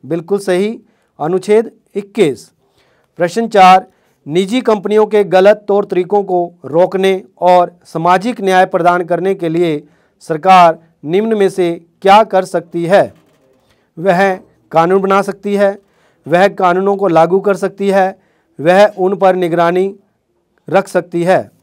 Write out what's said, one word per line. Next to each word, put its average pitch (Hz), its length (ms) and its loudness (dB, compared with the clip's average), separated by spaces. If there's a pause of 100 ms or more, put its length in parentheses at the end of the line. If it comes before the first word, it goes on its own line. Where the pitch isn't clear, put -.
बिल्कुल 165 360 -6
सही, 196 380 -4 (400)
अनुच्छेद 185 520 -2 (240)
इक्कीस। 190 560 -4 (680)
प्रश्न 196 300 -4
चार, 185 380 4 (420)
निजी 190 320 -2
कंपनियों 208 460 0
के 208 180 0
गलत 190 440 2
तौर 202 160 0
तरीकों 190 400 -2
को 180 280 -4 (120)
रोकने 185 600 0 (160)
और 175 440 2
सामाजिक 180 560 -2
न्याय 185 260 2
प्रदान 175 380 0
करने 175 300 -2
के 170 140 -6
लिए 160 400 -2 (320)
सरकार 165 580 2 (260)
निम्न 208 340 -2
में 196 100 2
से 175 380 -4 (160)
क्या 208 220 6
कर 190 200 -2
सकती 170 420 -8
है? 165 280 2 (840)
वह 185 380 0 (340)
कानून 175 320 2
बना 196 200 0
सकती 202 340 -6
है, 202 220 0 (500)
वह 175 200 2
कानूनों 190 480 0
को 190 120 -2
लागू 170 320 2
कर 196 160 -2
सकती 196 340 -4
है, 190 280 -2 (420)
वह 185 260 4
उन 196 300 -2
पर 185 200 2
निगरानी 175 600 -2 (720)
रख 190 200 0
सकती 175 340 -4
है। 180 280 0 (120)